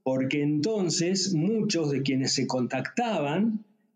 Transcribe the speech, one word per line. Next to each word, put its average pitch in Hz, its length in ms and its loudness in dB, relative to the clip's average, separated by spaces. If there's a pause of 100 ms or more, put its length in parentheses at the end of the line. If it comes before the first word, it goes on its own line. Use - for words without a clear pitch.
porque 131 400 0
entonces 175 920 0
muchos 165 580 2
de 135 100 0
quienes 135 320 0
se 135 140 0
contactaban, 165 1200 -2 (300)